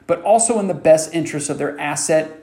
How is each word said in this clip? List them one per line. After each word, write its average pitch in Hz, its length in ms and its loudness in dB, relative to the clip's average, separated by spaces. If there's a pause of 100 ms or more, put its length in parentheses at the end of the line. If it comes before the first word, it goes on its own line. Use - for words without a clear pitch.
but 170 160 -2
also 220 360 2
in 196 80 -2
the 180 60 -2
best 156 400 4
interest 156 380 -4
of 131 80 -6
their 143 200 -6
asset 156 640 -2